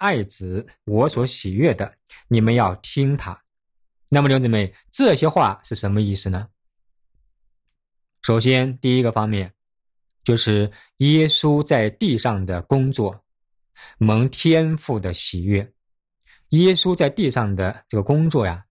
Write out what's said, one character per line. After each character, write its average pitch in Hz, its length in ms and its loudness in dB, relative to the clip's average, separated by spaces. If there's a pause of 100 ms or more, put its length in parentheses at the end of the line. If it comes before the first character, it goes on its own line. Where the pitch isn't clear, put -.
爱 180 240 -2
子， 95 420 -10 (200)
我 110 220 2
所 123 160 -2
喜 98 300 -6
悦 135 180 2
的， - 220 -8 (320)
你 117 140 2
们 110 120 2
要 104 220 2
听 139 420 -2
他。” 92 240 -12 (720)
那 143 100 4
么 143 80 4
弟 135 60 2
兄 131 80 2
姊 123 60 0
妹， 104 260 -2 (160)
这 240 240 2
些 156 140 2
话 117 340 0
是 113 140 -10
什 101 120 -4
么 104 140 0
意 98 140 -2
思 - 120 -8
呢？ 95 200 -6 (1700)
首 113 160 2
先， 127 400 2
第 127 200 0
一 127 40 2
个 117 80 0
方 107 180 -2
面， 98 240 -4 (720)
就 117 140 2
是 104 340 0 (280)
耶 156 280 4
稣 151 360 2
在 120 260 0
地 135 300 -2
上 101 260 -4
的 90 180 -6
工 135 300 0
作， 101 320 -6 (760)
蒙 110 300 2
天 160 480 2
父 120 240 -6
的 90 120 -6
喜 87 320 -6
悦。 101 280 -2 (800)
耶 180 240 4
稣 180 200 0
在 165 140 2
地 143 220 -2
上 107 240 -2
的 95 340 -4
这 113 80 -6
个 101 60 0
工 151 260 2
作 139 160 0
呀， 87 260 -6